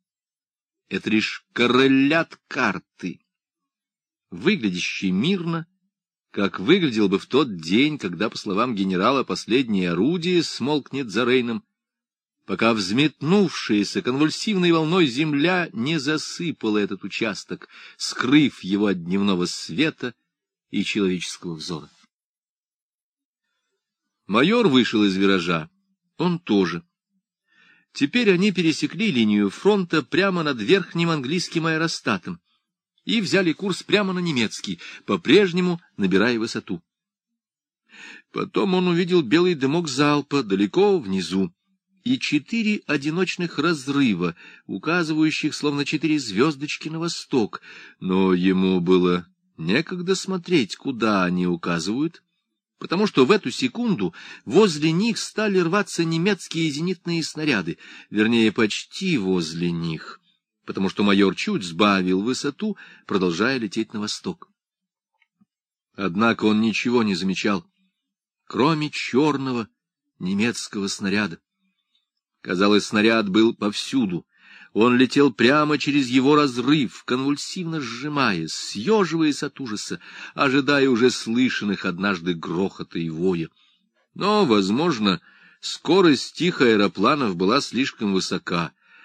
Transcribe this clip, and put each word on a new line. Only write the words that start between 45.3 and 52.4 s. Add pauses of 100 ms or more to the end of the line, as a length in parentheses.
словно
четыре
звёздочки
на
восток, (360)
но
ему
было (300)
некогда
смотреть,
куда
они
указывают, (560)